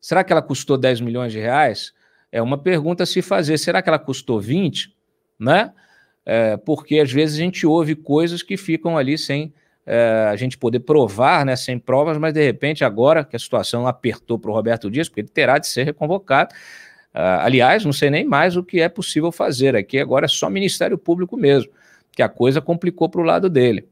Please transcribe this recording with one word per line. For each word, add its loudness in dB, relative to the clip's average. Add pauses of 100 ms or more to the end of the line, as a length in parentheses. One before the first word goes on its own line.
Será 0
que -2
ela 4
custou -2
dez 0
milhões -6
de -8
reais? 0 (380)
É -4
uma -2
pergunta -2
a -2
se -2
fazer. -2
Será -2
que -2
ela 2
custou -4
vinte? -4 (420)
Né? 0 (520)
É, 0
porque -2
às 2
vezes 0
a -2
gente -2
ouve 2
coisas -2
que -8
ficam -4
ali 0
sem, -6 (320)
é, 2
a -2
gente -6
poder -2
provar, 2
né, 0
sem -6
provas, 0
mas -2
de 2
repente 0
agora 2
que -20
a -4
situação -2
apertou -4
pro -6
Roberto -2
Dias, -4
porque -10
ele -8
terá 2
de -6
ser -4
reconvocado. -2 (600)
Ah, 0
aliás, 4
não 0
sei 0
nem 0
mais 2
o -2
que -2
é 2
possível -2
fazer 0
aqui, -2
agora 0
é -2
só -2
Ministério -2
Público -2
mesmo, 2 (400)
que -2
a 2
coisa 2
complicou -2
pro -2
lado 2
dele. 2